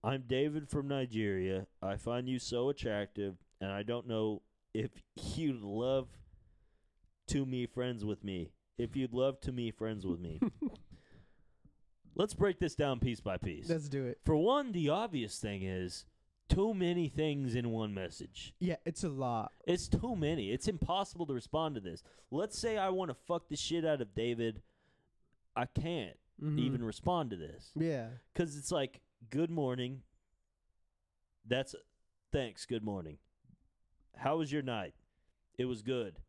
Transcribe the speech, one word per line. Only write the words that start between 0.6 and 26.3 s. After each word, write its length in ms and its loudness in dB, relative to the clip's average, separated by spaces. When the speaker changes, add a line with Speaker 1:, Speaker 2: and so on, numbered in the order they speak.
Speaker 1:
from 200 0
Nigeria. 760 2
I 140 0
find 320 -2
you 100 0
so 300 0
attractive, 680 0
and 100 -2
I 120 -2
don't 240 -2
know 360 2
if 160 0
you'd 460 -2
love 460 2
to 160 2
be 220 0
friends 380 -2
with 200 -2
me. 280 -4
If 180 -2
you'd 180 0
love 280 2
to 100 -2
be 180 -2
friends 360 -4
with 140 0
me. 200 -4
Speaker 2:
<laughs> 1500 -14
Speaker 1:
Let's 200 0
break 240 4
this 160 0
down 260 2
piece 200 2
by 160 -2
piece. 320 -4
Speaker 2:
Let's 200 0
do 180 -2
it. 180 -4
Speaker 1:
For 120 6
one, 360 4
the 180 2
obvious 480 0
thing 240 -2
is 420 -2
too 260 4
many 340 2
things 460 0
in 160 2
one 240 -2
message. 680 -8
Speaker 2:
Yeah, 240 0
it's 200 -4
a 40 2
lot. 440 -2
Speaker 1:
It's 220 2
too 280 2
many. 340 2
It's 180 0
impossible 580 0
to 60 -2
respond 440 0
to 40 -4
this. 220 -8
Let's 280 -2
say 180 0
I 140 2
wanna 240 0
fuck 340 -4
the 80 -4
shit 300 0
out 160 4
of 120 -6
David. 480 0
I 120 0
can't 500 -2